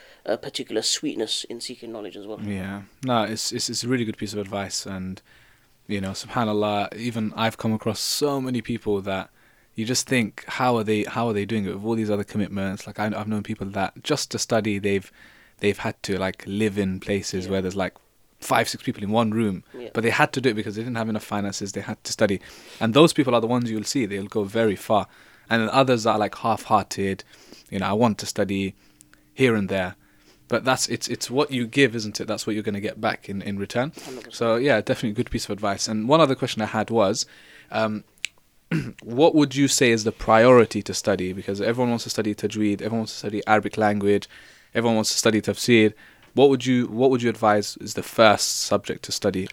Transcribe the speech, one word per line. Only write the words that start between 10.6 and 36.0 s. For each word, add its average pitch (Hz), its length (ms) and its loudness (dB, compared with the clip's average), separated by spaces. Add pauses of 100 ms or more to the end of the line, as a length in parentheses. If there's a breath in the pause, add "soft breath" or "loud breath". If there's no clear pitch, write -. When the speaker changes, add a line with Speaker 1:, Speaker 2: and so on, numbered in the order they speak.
Speaker 2:
are 110 60 0
they, 107 200 0
how 117 240 -2
are 113 60 0
they 101 120 -2
doing 104 200 -2
it 92 100 -4
with 98 100 -8
all 113 100 0
these 110 140 -2
other 104 160 0
commitments?" 98 640 -4
Like, 104 120 -12
I, 107 60 -2
I've 104 220 -4
known 107 160 -2
people 107 240 -8
that 95 360 -6
just - 280 -4
to 113 80 -4
study, 107 400 0
they've, 98 300 0 (500 soft breath)
they've 101 180 0
had - 260 -6
to, 95 140 -2
like, 92 280 -4
live 101 320 -2
in 95 220 0
places 98 460 -4
Speaker 1:
Yeah. 95 60 -4
Speaker 2:
where 98 100 0
there's, 92 140 -4
like, 92 180 -2 (480)
five, 120 260 2
six - 160 -8
people - 200 -4
in 101 80 -2
one 110 200 2
room. 107 320 0 (140)
Speaker 1:
Yeah. 123 160 -12
Speaker 2:
But 113 100 -2
they 117 60 2
had 151 240 2
to 131 80 -4
do 127 80 2
it 110 60 0
because 107 200 -6
they 107 80 -6
didn't 123 140 -6
have 113 120 -2
enough 107 140 -4
finances, 101 480 -4
they 98 100 -8
had - 220 -10
to - 80 -8
study. 98 300 2 (400 loud breath)
And 113 120 2
those 160 200 8
people 127 200 2
are 117 80 4
the 113 60 0
ones 120 240 0
you'll 110 120 -4
see, 123 220 -2
they'll 98 200 -4
go 104 180 -2
very 107 320 2
far. 101 320 2 (420 soft breath)
And 113 120 4
then 110 80 0
others 127 360 4
are, 110 140 4
like, 104 160 0
half-hearted, 98 880 0 (460 loud breath)
you 98 100 -4
know, - 60 -2
"I - 80 0
want 214 240 4
to - 80 -10
study," 98 500 -2 (580 soft breath)
here 127 220 4
and 101 140 0
there. 92 260 -2 (540 soft breath)
But 113 140 0
that's, 131 240 0
it's, - 220 -6
it's - 200 -8
what 135 220 0
you 120 160 -2
give, 127 260 2
isn't 107 280 -6
it? - 60 -8
That's 107 200 -6
what 113 80 -2
you're 107 80 -4
gonna 101 160 -4
get 104 220 -8
back - 260 -4
in, 98 140 -8
in 98 180 -8
return. 123 320 -4 (140)
Speaker 1:
Hundred 127 180 -14
percent. - 100 -20
Speaker 2:
So, 117 220 0
yeah, 123 240 4
definitely 117 300 -2
a 104 120 -4
good - 80 -4
piece 117 140 -4
of - 80 -8
advice. 101 380 -4
And 107 180 -2